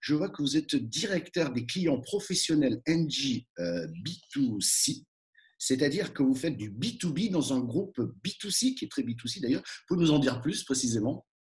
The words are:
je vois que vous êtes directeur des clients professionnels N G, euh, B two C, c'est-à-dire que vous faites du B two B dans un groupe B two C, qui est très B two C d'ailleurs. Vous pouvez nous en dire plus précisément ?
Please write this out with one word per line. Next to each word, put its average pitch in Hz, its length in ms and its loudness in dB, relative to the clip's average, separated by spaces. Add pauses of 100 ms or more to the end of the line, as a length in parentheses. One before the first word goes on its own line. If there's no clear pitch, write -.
je 147 120 0
vois 170 160 2
que 151 140 -6
vous 139 140 2
êtes 151 180 0
directeur 156 760 -2
des 120 140 -2
clients 156 360 0
professionnels 156 840 0
N 160 240 2
G, 135 380 -2 (100)
euh, 87 300 -2
B 82 220 -10 (220)
two 120 280 0
C, - 460 0 (520)
c'est-à-dire 143 560 0
que - 80 0
vous 131 140 4
faites 143 220 -2
du 107 120 -6
B 120 300 -4
two 170 140 0
B 190 180 0
dans 147 220 0
un 127 80 2
groupe 123 380 -2
B - 280 -4 (100)
two 202 140 -8
C, 254 240 2
qui - 100 -8
est - 40 -8
très - 120 -4
B 117 160 -2
two - 100 -8
C - 120 -6
d'ailleurs. 131 260 0
Vous - 300 -4
pouvez 170 60 4
nous 160 100 6
en 147 80 6
dire 123 220 2
plus 175 220 -2
précisément ? 131 640 0 (320)